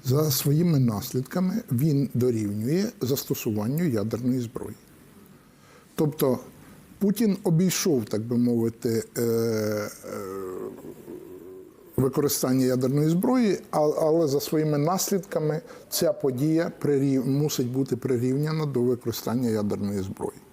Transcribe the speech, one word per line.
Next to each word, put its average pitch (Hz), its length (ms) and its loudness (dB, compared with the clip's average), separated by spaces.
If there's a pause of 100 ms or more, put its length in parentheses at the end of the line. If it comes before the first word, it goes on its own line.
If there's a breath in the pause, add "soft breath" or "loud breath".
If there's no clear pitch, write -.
за 147 260 2
своїми 151 480 4
наслідками 127 720 0 (180)
він 139 420 2
дорівнює 117 720 0 (160)
застосуванню 127 840 -2
ядерної 117 540 0
зброї. 117 360 -8 (1200 loud breath)
Тобто, 139 440 0 (600 loud breath)
Путін 202 440 2
обійшов, 165 640 2
так 107 160 -4
би 117 160 -2
мовити, 117 680 0 (140)
е, 123 40 -2
е, 107 680 0 (2000)
використання 131 680 2
ядерної 131 440 2
зброї, 214 500 2 (120)
а-, - 80 0
але 156 480 4
за 139 120 2
своїми 156 380 0
наслідками 160 840 0 (280 loud breath)
ця 160 240 0
подія 151 680 0
прирів-, 139 480 2
мусить 139 440 0
бути 131 240 -2
прирівняна 135 680 0
до 131 160 0
використання 120 680 -2
ядерної 101 520 -2
зброї. - 360 -8 (160)